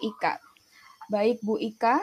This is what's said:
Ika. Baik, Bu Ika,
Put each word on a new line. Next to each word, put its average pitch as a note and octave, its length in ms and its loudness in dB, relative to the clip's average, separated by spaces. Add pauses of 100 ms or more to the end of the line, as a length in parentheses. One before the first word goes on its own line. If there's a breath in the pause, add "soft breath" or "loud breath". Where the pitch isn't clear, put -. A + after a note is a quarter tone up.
Ika. G3 400 -4 (720 soft breath)
Baik, G#3+ 320 2
Bu G#3+ 160 -2
Ika, A3+ 420 0